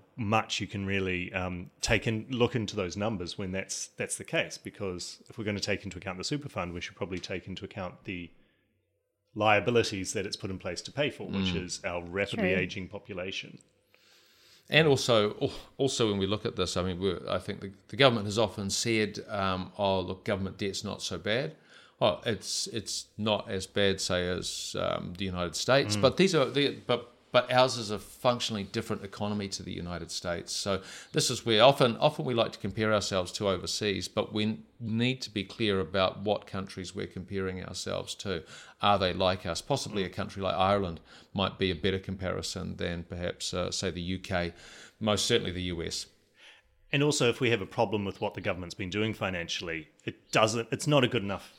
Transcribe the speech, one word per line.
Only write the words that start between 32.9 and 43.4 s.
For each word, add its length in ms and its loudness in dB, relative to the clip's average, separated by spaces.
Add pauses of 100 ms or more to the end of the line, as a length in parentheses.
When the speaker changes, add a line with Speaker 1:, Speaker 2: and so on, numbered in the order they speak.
Speaker 2:
ourselves 400 0
to 160 0
overseas, 580 0
but 240 -2
we 280 0 (200)
need 440 0
to 80 -10
be 120 -2
clear 380 0
about 400 2
what 260 0
countries 480 -8
we're 120 -6
comparing 540 -6
ourselves 540 -6
to. 280 -4 (400)
Are 160 6
they 140 2
like 340 2
us? 140 -2
Possibly 420 -2
a 60 -4
country 340 -8
like 120 2
Ireland 440 2 (340)
might 240 0
be 140 2
a 40 0
better 240 0
comparison 800 -6
than 260 -4
perhaps, 500 -6